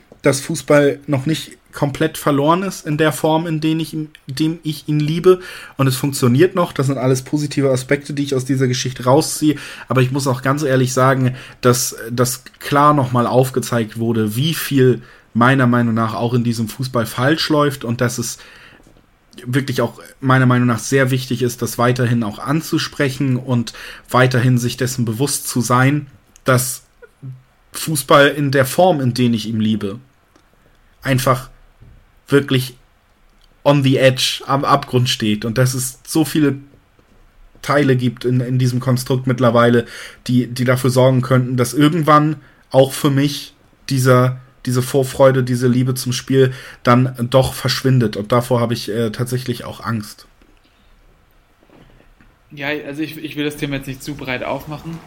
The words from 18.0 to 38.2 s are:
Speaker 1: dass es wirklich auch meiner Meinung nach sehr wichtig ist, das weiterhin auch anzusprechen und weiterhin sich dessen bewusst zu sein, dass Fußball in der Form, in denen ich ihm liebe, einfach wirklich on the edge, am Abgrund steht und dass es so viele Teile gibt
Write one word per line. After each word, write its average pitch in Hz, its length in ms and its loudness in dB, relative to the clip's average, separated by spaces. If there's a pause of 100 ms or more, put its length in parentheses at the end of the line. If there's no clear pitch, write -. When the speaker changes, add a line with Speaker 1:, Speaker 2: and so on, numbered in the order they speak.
Speaker 1:
dass 120 160 -2
es - 200 -8 (1080)
wirklich 127 360 -2
auch 117 180 -4 (200)
meiner 131 260 2
Meinung 123 220 4
nach 120 120 0
sehr 135 300 0
wichtig 127 320 -4
ist, 120 200 -4
das - 160 -6
weiterhin 120 460 0
auch 104 140 -8
anzusprechen 139 1000 -2
und 123 360 -4 (360)
weiterhin 127 480 2
sich 120 180 -2
dessen 123 300 -2
bewusst 113 420 -4
zu - 140 -2
sein, 131 460 2 (360)
dass - 400 0 (880)
Fußball 151 560 2
in 143 240 0
der 135 140 2
Form, 175 340 2
in 123 140 0
denen 123 200 2
ich 107 140 -4
ihm 110 140 -2
liebe, 107 380 -2 (1000)
einfach 131 480 0 (760)
wirklich 135 500 2 (840)
on 147 200 4
the 135 140 4
edge, 131 480 2
am 139 180 -2
Abgrund 123 460 0
steht 104 340 -2
und 117 140 -4
dass 127 160 2
es 127 320 -8
so 160 180 0
viele 147 340 0 (1040)
Teile 139 340 2
gibt 123 300 -4